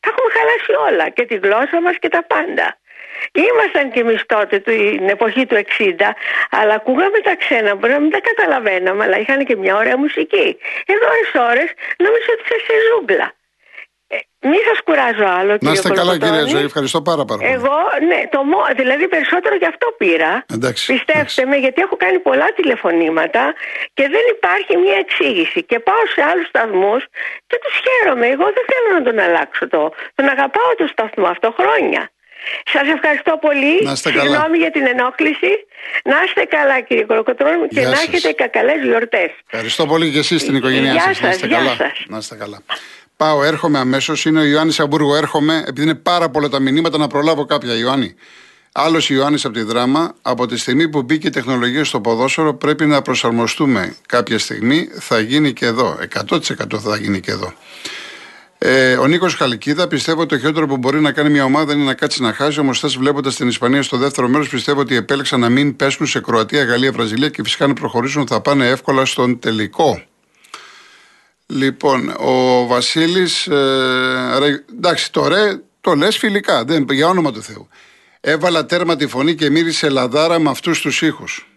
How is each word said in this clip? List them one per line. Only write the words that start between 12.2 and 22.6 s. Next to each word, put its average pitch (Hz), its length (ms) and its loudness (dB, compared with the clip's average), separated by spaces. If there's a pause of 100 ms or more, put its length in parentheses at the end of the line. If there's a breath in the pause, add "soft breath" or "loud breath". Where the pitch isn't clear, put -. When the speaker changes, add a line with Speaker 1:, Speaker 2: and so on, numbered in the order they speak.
Speaker 1:
ότι 453 80 -6
είστε 453 240 -2
σε 453 80 0 (140)
ζούγκλα. 196 400 0 (840 loud breath)
Ε, - 40 -6 (340)
μη 349 80 4 (100)
σας 453 180 2
κουράζω 240 400 2 (120)
άλλο, 196 140 2
Speaker 2:
Να 208 60 0
Speaker 1:
κύριε 160 160 0
Speaker 2:
είστε 185 140 0
καλά, 180 140 2
Speaker 1:
Κολοκοτρώνη. 175 340 2
Speaker 2:
κυρία 147 200 0
Ζωή, 143 160 2
ευχαριστώ 147 360 0
πάρα, 156 200 0
πάρα 107 120 -4
πολύ. 254 180 0
Speaker 1:
Εγώ, 277 180 0 (340)
ναι, 330 100 2 (140)
το 277 60 2 (100)
μο-, 403 180 2 (140)
δηλαδή 277 220 2 (100)
περισσότερο 359 480 0
γι' 330 120 2
αυτό - 120 -2 (140)
πήρα. 165 320 2 (240)
Speaker 2:
Εντάξει, 120 360 -2
Speaker 1:
Πιστέψτε 302 280 0 (220)
Speaker 2:
εντάξει. 262 80 0
Speaker 1:
με, 285 140 2
γιατί 262 220 2
έχω 381 180 -4
κάνει 370 140 2 (100)
πολλά 277 200 2 (100)
τηλεφωνήματα 175 840 0 (540 loud breath)